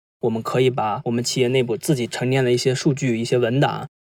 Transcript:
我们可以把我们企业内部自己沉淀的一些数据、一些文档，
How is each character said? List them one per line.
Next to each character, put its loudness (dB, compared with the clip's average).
我 0
们 -2
可 0
以 4
把 -2
我 -4
们 0
企 -4
业 2
内 2
部 -2
自 0
己 -2
沉 -4
淀 2
的 2
一 4
些 0
数 2
据、 0
一 -2
些 0
文 2
档， 0